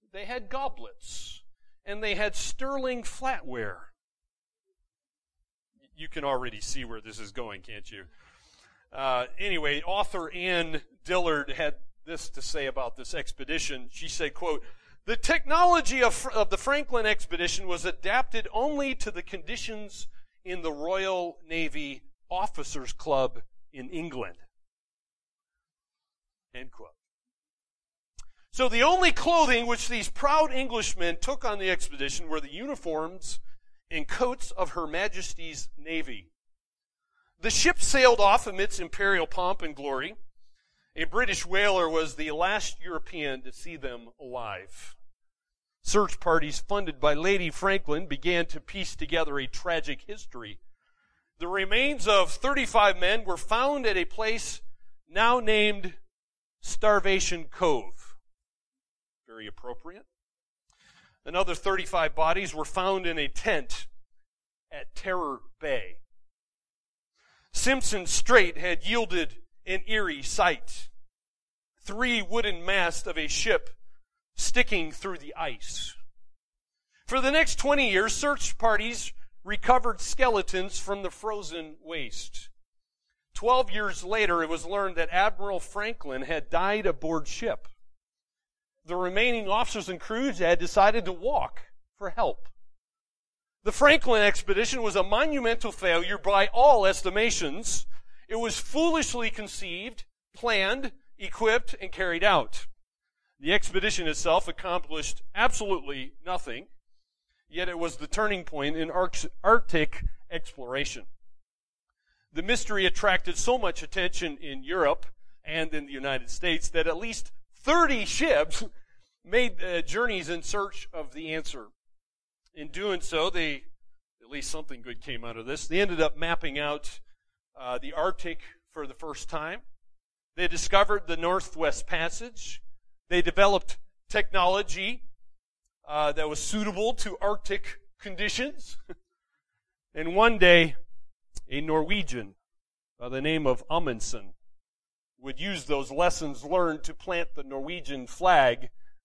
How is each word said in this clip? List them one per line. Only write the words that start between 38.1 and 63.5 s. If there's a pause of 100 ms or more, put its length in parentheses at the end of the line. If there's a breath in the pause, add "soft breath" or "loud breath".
off
amidst
imperial
pomp
and
glory. (800)
A
British
whaler
was
the
last
European
to
see
them (100)
alive. (880)
Search
parties
funded
by
Lady
Franklin
began
to
piece
together
a
tragic
history. (800)
The
remains
of
thirty-five
men
were
found
at
a
place (500)
now
named (640)
Starvation
Cove. (1080)
Very
appropriate. (1200 soft breath)
Another
thirty-five
bodies
were
found
in
a
tent (840)